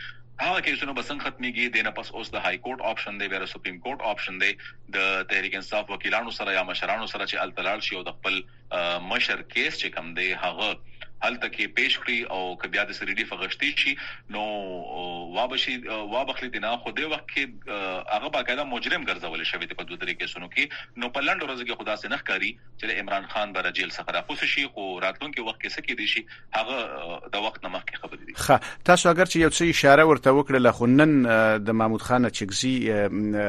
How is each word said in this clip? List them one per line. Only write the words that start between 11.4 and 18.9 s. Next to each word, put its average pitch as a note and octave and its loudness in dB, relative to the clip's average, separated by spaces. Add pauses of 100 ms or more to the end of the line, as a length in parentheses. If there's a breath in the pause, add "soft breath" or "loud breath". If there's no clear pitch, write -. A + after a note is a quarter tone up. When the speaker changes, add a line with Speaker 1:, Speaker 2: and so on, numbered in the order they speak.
Speaker 1:
کې G#2 -4
پیش C3 2
کړي A#2+ -2
او F#2 -4
که F#2 -6
بیا G2+ 0
د G2+ -6
سری G2+ -8
ریلیف G2+ -2
غشتي G2 -2
شي، C#3 2 (340 loud breath)
نو، G#2 -6
او، F2 -6
وابشي، B2+ 0
او، G#2+ -6
وابخلي B2+ -2
دي G#2+ -6
نه. A2 0
خو A#2+ -8
دې A2+ -6
وخت D#3 -4
کې، A#2+ -4
ا، F#2+ -2
هغه C3+ -2
باقاعده C3 0
مجرم C3+ -2